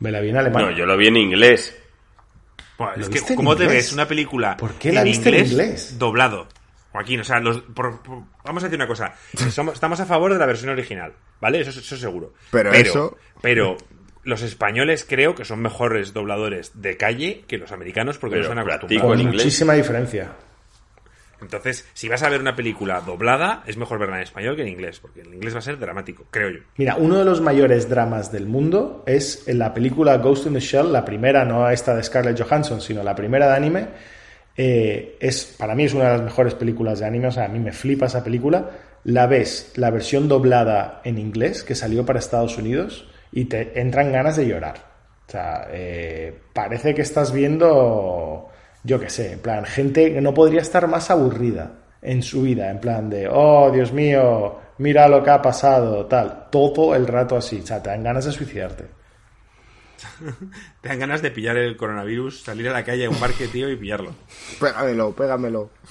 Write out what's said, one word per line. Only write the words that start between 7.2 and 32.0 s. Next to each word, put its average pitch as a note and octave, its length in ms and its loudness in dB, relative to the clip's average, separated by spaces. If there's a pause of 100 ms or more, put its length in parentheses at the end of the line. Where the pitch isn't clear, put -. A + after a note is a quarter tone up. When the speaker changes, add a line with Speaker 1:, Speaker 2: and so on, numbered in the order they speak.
Speaker 3:
o G#2+ 40 -10
sea, A#2+ 160 0
los, A#2 220 -2
por, A#2 400 -8
por, B2+ 200 -18 (220)
vamos E3 180 -8
a F#3 40 -6
decir E3 120 -6
una C3+ 80 -2
cosa. A2 280 -6 (360)
Somos, D3+ 240 -4
estamos E3 240 -2
a F#3 80 -4
favor F3+ 260 2
de F#3+ 60 2
la D#3 80 2
versión B2 240 -2
original, A2 420 -8 (280)
¿vale? C3 200 0
Eso, C#3 100 -4
eso B2+ 260 -14
seguro. F#2 380 -10 (180)
Speaker 4:
Pero G#2+ 180 4
Speaker 3:
Pero, A#2 180 8
Speaker 4:
eso C#3+ 280 0 (260)
Speaker 3:
pero G#2+ 340 2 (460)
los A#2 200 -6
españoles A#2+ 640 -2
creo C#3 260 2
que A#2+ 100 -12
son A2 160 -8
mejores A2 540 -2
dobladores G#2 560 -6 (100)
de G2 160 -6
calle A#2+ 520 -4
que A2 100 -8
los E2+ 140 -14
americanos G2+ 460 -6
porque G2+ 180 -6
Speaker 2:
Pero E2+ 100 0
Speaker 3:
no D#2 60 -4
están A#2 120 -4
Speaker 2:
practico E2 220 -4
Speaker 3:
acostumbrados. A2+ 340 2
Speaker 2:
en B2+ 60 2
Speaker 1:
Con - 60 -
Speaker 2:
inglés. A2 120 0
Speaker 1:
muchísima D#3 300 2
diferencia. A#2+ 580 -2 (1080)
Speaker 3:
Entonces, G#2+ 540 -8
si - 140 -12
vas C3 160 -2
a D3 60 0
ver C#3 100 0
una C3 160 -4
película G2+ 440 -4
doblada, A#2+ 640 -2
es G#2 100 -10
mejor A2+ 240 -8
verla F#2+ 160 -4
en F#2 80 -6
español A2+ 320 -8
que D#3 60 -6
en A2 60 -6
inglés, F2+ 300 -12
porque - 220 -20
en E2+ 140 -20
inglés A2 200 -8
va A#2 60 -8
a - 20 -14
ser C#3 160 -10
dramático, F#2+ 540 -12
creo G#2 180 -2
yo. E2 80 -12 (180)
Speaker 1:
Mira, C3+ 200 0
uno E3 200 2
de G3 80 4
los F3+ 160 2
mayores C3+ 480 4
dramas A2+ 440 0
del G2+ 140 -8
mundo D#3 600 -2
es C#3 400 -2
en A#2+ 140 0
la A2 120 -2
película C3+ 440 4
Ghost C3+ 300 2
in D3 80 -2
the C3 60 0
Shell, D3 320 2
la B2 120 2
primera, B2+ 400 2
no A#2+ 260 2
esta B2 240 0
de A2+ 80 0